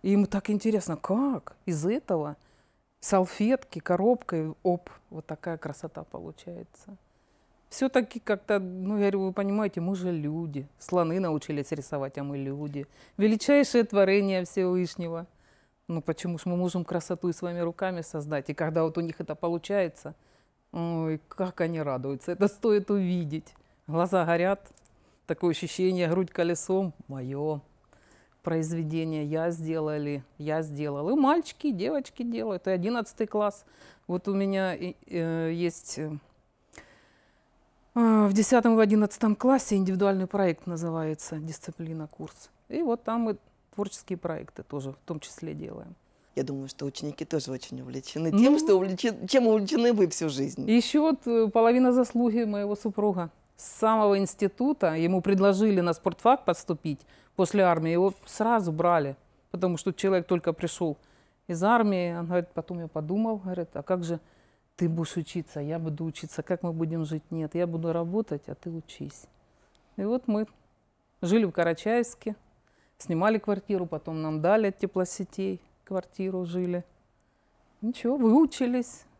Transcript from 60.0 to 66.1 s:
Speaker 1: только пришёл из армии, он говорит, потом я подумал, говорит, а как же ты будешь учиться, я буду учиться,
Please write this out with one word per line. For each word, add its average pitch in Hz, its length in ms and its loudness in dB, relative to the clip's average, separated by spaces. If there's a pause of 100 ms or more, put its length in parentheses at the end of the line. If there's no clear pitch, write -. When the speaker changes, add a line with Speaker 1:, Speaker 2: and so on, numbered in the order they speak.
Speaker 1:
только 170 260 0
пришёл 160 420 -2 (520)
из 170 160 -2
армии, 196 520 2
он 170 120 -6
говорит, 175 260 0
потом 175 280 -8
я 165 60 -10
подумал, 202 500 -2
говорит, 185 360 -6
а 143 80 -8
как 180 220 -2
же 165 160 -4 (560)
ты 175 120 0
будешь 165 300 -2
учиться, 160 420 -6
я 151 200 -4
буду 160 260 -6
учиться, 160 380 -8